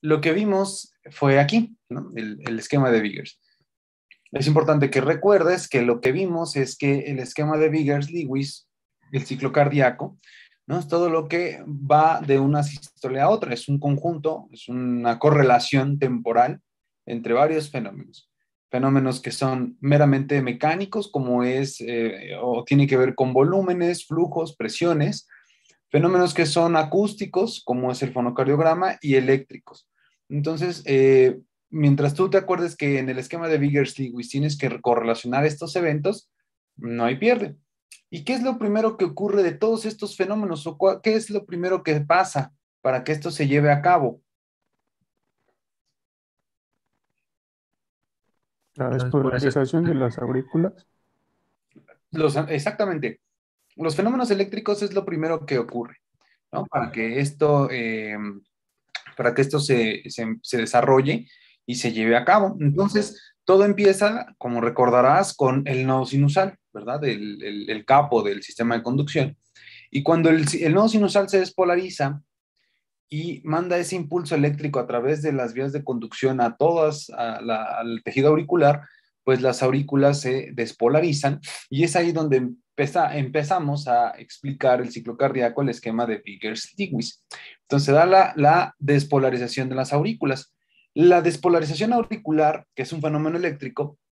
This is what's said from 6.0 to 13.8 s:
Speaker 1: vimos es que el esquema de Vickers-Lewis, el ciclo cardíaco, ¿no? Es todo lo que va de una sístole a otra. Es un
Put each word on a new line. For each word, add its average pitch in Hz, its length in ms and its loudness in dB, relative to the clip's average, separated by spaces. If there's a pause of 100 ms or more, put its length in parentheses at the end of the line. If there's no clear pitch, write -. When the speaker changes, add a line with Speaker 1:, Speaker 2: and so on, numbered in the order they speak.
Speaker 1:
vimos 170 420 -4
es 135 220 -4
que 139 340 -2
el 131 80 -6
esquema 151 380 -4
de 156 120 4
Vickers-Lewis, 143 1000 -4 (420)
el 139 140 -4
ciclo 131 260 -6
cardíaco, 143 680 0 (480)
¿no? 165 140 -4
Es 147 80 -10
todo 170 220 0
lo 156 180 -2
que 170 400 -4
va 151 540 2
de 139 180 2
una 147 240 2
sístole 135 560 -8
a 147 80 4
otra. 202 260 0
Es 117 140 -10
un 143 140 -2